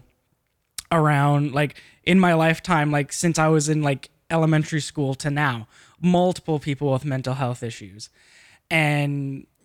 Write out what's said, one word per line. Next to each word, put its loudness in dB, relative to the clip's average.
around, 2
like, -2
in 4
my 4
lifetime, 2
like, -2
since 0
I 4
was 2
in, 0
like, -2
elementary 0
school -4
to -6
now, -2
multiple 0
people -4
with -2
mental -4
health -4
issues. -14
And, -2